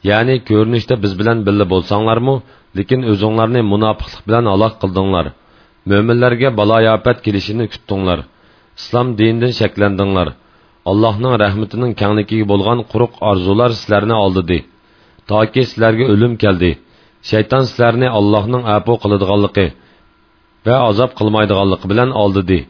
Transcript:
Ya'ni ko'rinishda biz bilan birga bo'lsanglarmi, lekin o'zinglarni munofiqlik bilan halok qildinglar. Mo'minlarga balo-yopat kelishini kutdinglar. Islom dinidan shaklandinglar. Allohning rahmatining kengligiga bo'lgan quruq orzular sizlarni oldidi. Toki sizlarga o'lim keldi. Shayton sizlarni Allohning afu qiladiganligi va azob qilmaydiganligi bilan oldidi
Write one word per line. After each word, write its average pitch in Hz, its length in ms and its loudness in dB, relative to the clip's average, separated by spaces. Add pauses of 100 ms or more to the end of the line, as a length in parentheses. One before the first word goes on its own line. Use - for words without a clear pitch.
Ya'ni 117 260 2 (120)
ko'rinishda 110 560 0
biz 101 160 -2
bilan 113 180 0 (100)
birga 101 260 2
bo'lsanglarmi, 110 640 0 (420)
lekin 131 240 -2 (100)
o'zinglarni 113 500 0 (100)
munofiqlik 107 560 -2
bilan 117 240 2
halok 104 300 2
qildinglar. 95 440 -2 (640)
Mo'minlarga 120 600 2 (100)
balo-yopat 113 640 2
kelishini 104 480 -4
kutdinglar. 95 460 -4 (600)
Islom 123 280 -2 (120)
dinidan 113 400 0
shaklandinglar. 98 680 0 (640)
Allohning 110 420 0 (100)
rahmatining 107 480 -2 (100)
kengligiga 104 500 0
bo'lgan 104 280 0 (120)
quruq 117 220 -2 (160)
orzular 101 500 2
sizlarni 107 360 0 (100)
oldidi. 90 340 0 (720)
Toki 110 400 0
sizlarga 113 440 0
o'lim 117 200 2 (100)
keldi. 90 280 2 (580)
Shayton 110 400 0
sizlarni 120 380 0 (120)
Allohning 107 440 0 (120)
afu 110 180 0 (100)
qiladiganligi 101 640 0 (1000)
va 117 100 2 (140)
azob 117 300 0
qilmaydiganligi 101 720 0
bilan 120 180 0 (140)
oldidi 95 360 0 (100)